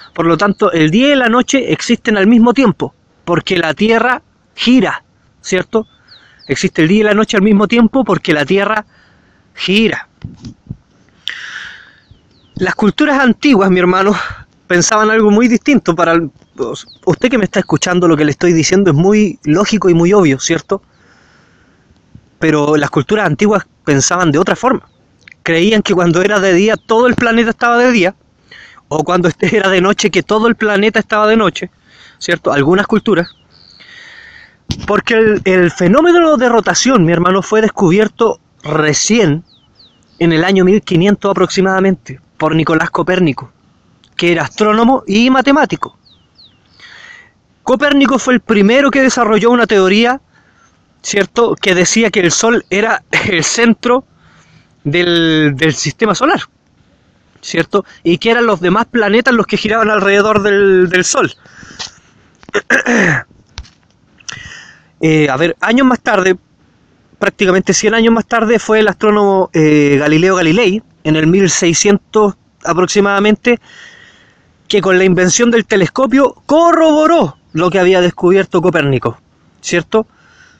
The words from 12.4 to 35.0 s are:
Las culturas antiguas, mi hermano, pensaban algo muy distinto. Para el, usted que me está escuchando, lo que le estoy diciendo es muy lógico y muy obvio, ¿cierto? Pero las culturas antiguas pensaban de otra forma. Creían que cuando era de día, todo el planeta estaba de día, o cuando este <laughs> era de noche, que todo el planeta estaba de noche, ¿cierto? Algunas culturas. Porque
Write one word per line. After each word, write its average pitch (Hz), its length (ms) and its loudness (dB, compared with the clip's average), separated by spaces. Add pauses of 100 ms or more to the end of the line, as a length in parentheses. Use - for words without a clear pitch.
Las 185 200 -4
culturas 277 460 0
antiguas, 226 500 2
mi 180 80 2
hermano, 185 380 0 (500)
pensaban 214 440 0
algo 220 200 2
muy 226 180 2
distinto. 233 460 0
Para 165 180 0
el, 170 180 0 (720)
usted 208 260 0
que 247 80 0
me 208 60 -2
está 185 160 -2
escuchando, 180 480 0
lo 165 80 4
que 151 80 0
le - 80 0
estoy 180 200 0
diciendo 180 380 2
es 143 60 2
muy 196 480 2
lógico 190 440 0
y 175 60 4
muy 170 180 2
obvio, 165 260 2
¿cierto? 165 440 -6 (1600)
Pero 151 380 0
las 143 140 -2
culturas 202 360 -2
antiguas 190 400 0 (180)
pensaban 160 460 0
de 143 80 2
otra 190 180 -2
forma. - 320 -4 (540)
Creían 185 400 0
que 202 120 -2
cuando 175 280 0
era 202 180 0
de 190 140 2
día, 208 220 2
todo 226 300 0
el 247 80 0
planeta 226 360 0
estaba 240 280 -2
de 247 140 2
día, 190 220 -2 (760)
o 151 160 -4
cuando 175 240 0
este 180 180 -2
<laughs> 170 100 -2
era 196 120 0
de 185 120 2
noche, 185 300 0
que 170 120 -2
todo 214 260 0
el 233 80 0
planeta 208 420 -2
estaba 214 280 -2
de 220 100 2
noche, 190 340 -2 (480)
¿cierto? - 340 -4
Algunas 165 340 0
culturas. 185 480 -2 (1500)
Porque 208 280 -2